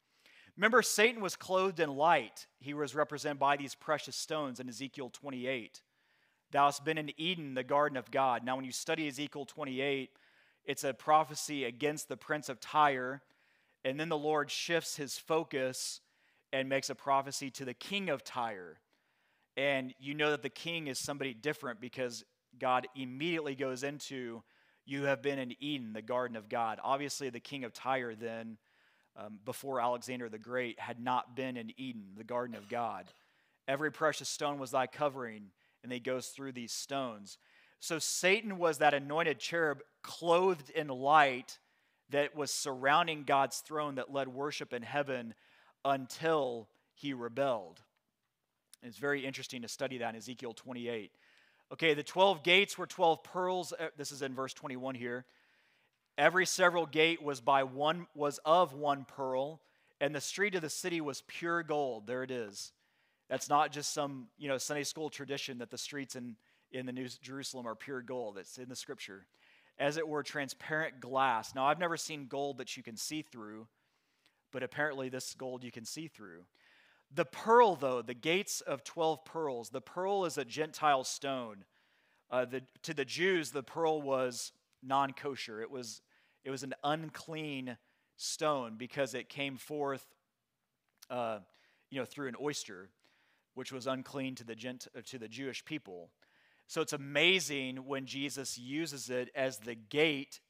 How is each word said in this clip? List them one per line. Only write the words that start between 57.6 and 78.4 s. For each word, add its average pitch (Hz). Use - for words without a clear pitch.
one, 147
was 143
of 160
one 143
pearl, 135
and 147
the 139
street 196
of 175
the 147
city 170
was 143
pure 170
gold." 139
There 127
it 127
is. 110
That's 131
not 147
just 143
some, 139
you 147
know, 135
Sunday 147
school 156
tradition 135
that 120
the 123
streets 139
in, 123
in 127
the 127
New 127
Jerusalem 127
are 110
pure 127
gold. 120
It's 92
in 127
the 127
scripture. 101
"As 143
it 160
were 147
transparent 143
glass." 123
Now, 131
I've 156
never 170
seen 143
gold 139
that 127
you 131
can 113
see 156
through, 110
but 127
apparently 135
this 127
gold 127
you 120
can 113
see 160
through. 87
The 160
pearl, 226
though, 127
the 123
gates 160